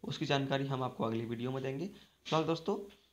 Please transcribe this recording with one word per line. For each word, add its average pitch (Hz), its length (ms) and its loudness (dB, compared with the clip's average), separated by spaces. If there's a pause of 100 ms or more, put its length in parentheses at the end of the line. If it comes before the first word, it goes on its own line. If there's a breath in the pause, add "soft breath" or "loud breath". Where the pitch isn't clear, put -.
उसकी - 220 -4
जानकारी 139 420 2
हम 131 160 0
आपको 120 200 -2
अगली 113 220 0
वीडियो 117 260 -2
में 131 120 -2
देंगे। 139 240 -2
फिलहाल - 560 0
दोस्तों, 165 340 0 (360)